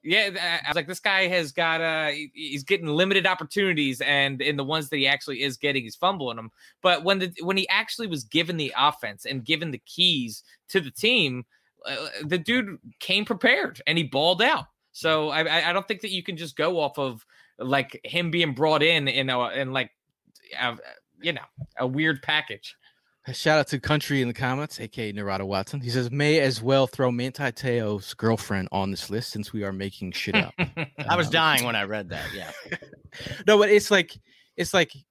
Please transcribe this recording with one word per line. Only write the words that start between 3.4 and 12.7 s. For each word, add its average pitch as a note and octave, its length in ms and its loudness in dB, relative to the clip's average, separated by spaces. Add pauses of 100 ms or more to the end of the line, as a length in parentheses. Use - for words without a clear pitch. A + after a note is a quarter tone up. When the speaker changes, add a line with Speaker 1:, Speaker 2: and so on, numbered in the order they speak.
Speaker 1:
and C#3 400 2
in D3 160 0
the C#3+ 80 -2
ones D3+ 240 -2
that D#3 80 -2
he C3+ 100 4
actually C3+ 360 -2
is C3+ 120 -2
getting, C3+ 280 0
he's A2 120 -14
fumbling D#3+ 400 -2
them." A2+ 160 -12 (300)
But E3+ 240 2
when G3 140 4
the, F3+ 220 -4
when F#3 140 0
he F#3+ 140 0
actually G#3+ 380 -2
was C#3+ 180 -4
given E3 320 0
the C#3+ 200 -4
offense A#2+ 480 0
and B2+ 200 -6
given D#3 260 -2
the B2 140 -10
keys C#3+ 580 -2 (240)
to F#3+ 140 0
the C3+ 100 -10
team, D#3 540 0 (420)
uh, C3+ 200 -6 (140)
the D#3 160 -2
dude G#3 400 -2 (220)